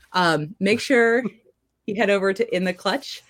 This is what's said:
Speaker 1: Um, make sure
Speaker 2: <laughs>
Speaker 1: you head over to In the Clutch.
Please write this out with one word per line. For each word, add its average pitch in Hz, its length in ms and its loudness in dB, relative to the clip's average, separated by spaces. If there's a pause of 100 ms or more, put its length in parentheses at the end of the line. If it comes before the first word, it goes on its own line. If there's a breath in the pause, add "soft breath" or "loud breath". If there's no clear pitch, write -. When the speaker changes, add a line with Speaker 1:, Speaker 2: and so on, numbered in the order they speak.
(120 soft breath)
Speaker 1:
Um, 160 480 0
make 208 200 0
sure 233 420 2
Speaker 2:
<laughs> - 640 -14
Speaker 1:
you 208 100 -6
head 208 140 2
over 196 220 2
to 190 240 -2
In 180 80 0
the 185 100 -2
Clutch. - 560 -6